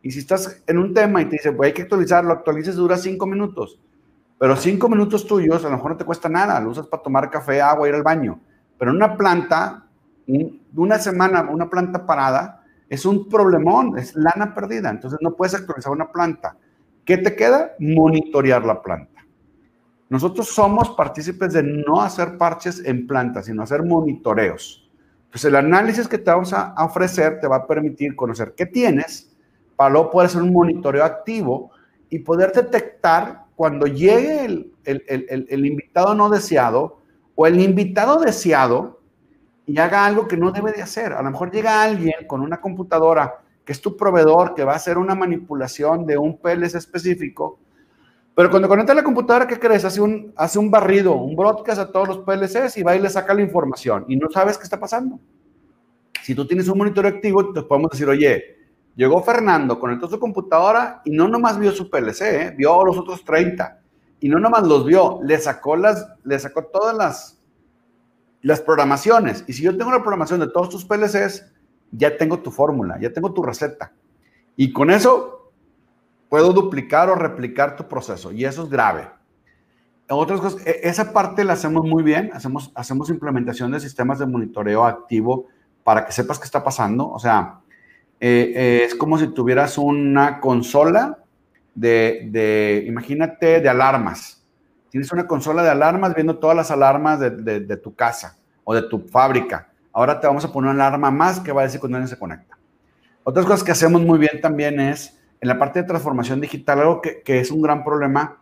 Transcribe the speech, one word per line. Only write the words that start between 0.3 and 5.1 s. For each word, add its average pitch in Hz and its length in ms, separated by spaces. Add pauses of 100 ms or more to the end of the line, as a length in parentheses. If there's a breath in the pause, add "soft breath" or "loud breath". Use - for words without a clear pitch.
en 170 100
un 185 160
tema 202 260
y 156 60
te - 60
dice, 151 180
"Güey, 139 200
hay 147 40
que 180 80
actualizarlo", 175 500
actualices, 170 440
dura 175 200
cinco 190 300
minutos. 196 540 (580)
Pero 131 180
cinco 185 320
minutos 208 380